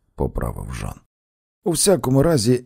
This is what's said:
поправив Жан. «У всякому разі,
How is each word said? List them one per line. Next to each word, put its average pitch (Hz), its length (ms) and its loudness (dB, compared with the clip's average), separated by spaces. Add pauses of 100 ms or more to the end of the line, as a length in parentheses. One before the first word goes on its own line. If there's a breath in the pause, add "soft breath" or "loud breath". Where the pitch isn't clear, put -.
(140)
поправив 58 600 -6
Жан. 53 200 -10 (680)
«У 196 60 -2
всякому 139 520 2
разі, 127 440 2